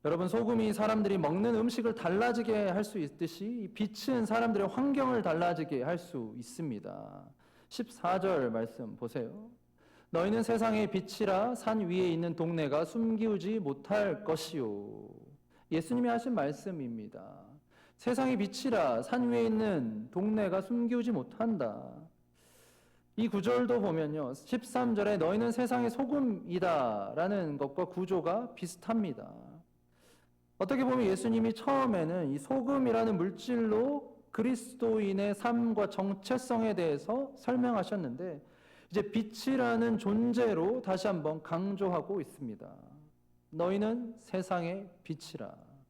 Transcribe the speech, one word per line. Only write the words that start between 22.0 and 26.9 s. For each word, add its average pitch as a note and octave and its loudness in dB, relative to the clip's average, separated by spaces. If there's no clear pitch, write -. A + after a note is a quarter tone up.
이 A3+ 0
구절도 A#3 2
보면요, D#3 0
십삼 A#3+ -2
절에 G3+ 2
"너희는 G#3 2
세상의 A#3+ 0
소금이다"라는 F3 0